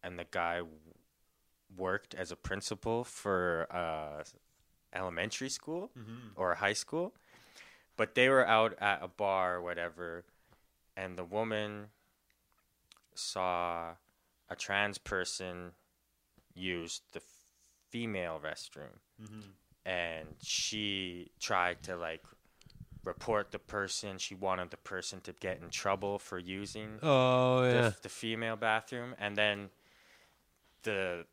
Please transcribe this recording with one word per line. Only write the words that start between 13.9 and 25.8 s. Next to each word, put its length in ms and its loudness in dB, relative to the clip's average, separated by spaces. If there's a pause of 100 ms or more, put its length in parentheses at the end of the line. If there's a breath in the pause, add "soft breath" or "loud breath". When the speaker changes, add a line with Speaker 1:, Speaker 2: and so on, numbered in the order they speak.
Speaker 1:
a 60 -6
trans 420 0
person 760 -4 (840)
use 460 -4 (120)
the 80 -10
f-, 260 -20 (440)
female 520 -4
restroom, 560 -10 (240)
Speaker 2:
Mm-hmm. 180 -14 (480)
Speaker 1:
and 400 -2 (140)
she 880 -4 (100)
tried 440 0
to, 120 -6
like, 260 -6 (840)
report 480 -2
the 60 -6
person. 600 -4
She 160 -6
wanted 360 0
the 60 -12
person 460 -8
to 100 -10
get 300 -4
in 80 -12
trouble 480 0